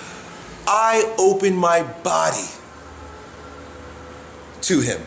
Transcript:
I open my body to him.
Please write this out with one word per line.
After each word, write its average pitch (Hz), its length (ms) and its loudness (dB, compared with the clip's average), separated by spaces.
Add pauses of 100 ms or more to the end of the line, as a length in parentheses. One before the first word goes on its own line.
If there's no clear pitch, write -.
(680)
I 220 520 4
open 190 360 6
my 170 280 6
body 160 680 0 (2250)
to 165 180 4
him. 104 260 0